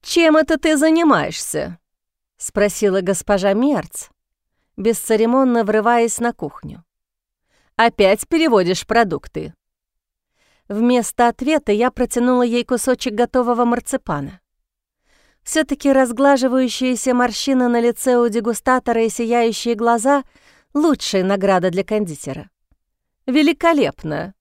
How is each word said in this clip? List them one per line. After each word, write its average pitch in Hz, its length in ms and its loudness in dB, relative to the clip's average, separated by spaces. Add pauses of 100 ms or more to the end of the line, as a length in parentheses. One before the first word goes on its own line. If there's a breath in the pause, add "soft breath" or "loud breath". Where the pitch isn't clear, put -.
«Чем 320 340 2
это 311 220 2
ты 311 180 0
занимаешься?» 262 1000 0 (580)
спросила 196 640 -2
госпожа 196 540 -2
Мерц, 247 540 -2 (680)
бесцеремонно 233 880 0
врываясь 226 540 0
на 240 140 -2
кухню. 156 520 -14 (920)
«Опять 214 520 2
переводишь 226 580 2
продукты?» 165 680 -2 (1120)
Вместо 240 600 2
ответа 254 440 -2
я 233 180 2
протянула 247 520 0
ей 240 220 -2
кусочек 247 500 -4
готового 240 500 0
марципана. 202 760 -4 (1000)
Все-таки 277 500 -2
разглаживающиеся 254 1200 0
морщины 247 560 0
на 240 120 2
лице 240 360 0
у 240 120 2
дегустатора 233 760 -2
и 220 60 0
сияющие 233 640 -2
глаза — 233 500 0 (500 soft breath)
лучшая 285 480 0
награда 190 480 0
для 190 140 -4
кондитера. 202 640 -6 (760)
«Великолепно!» 262 1160 0